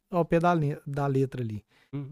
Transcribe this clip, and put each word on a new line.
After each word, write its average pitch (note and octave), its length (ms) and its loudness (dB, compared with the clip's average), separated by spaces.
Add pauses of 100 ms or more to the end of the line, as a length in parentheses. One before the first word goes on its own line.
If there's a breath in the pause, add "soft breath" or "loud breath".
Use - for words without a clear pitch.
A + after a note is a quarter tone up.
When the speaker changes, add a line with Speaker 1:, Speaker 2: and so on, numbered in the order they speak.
(100)
Speaker 1:
ao E3+ 140 0
pé E3+ 160 2
da F3 140 4
le-, D3+ 320 0
da C#3+ 200 -2
letra C3+ 360 0
ali. G#2+ 200 -6 (300)
Speaker 2:
Uhum. C#3 180 -8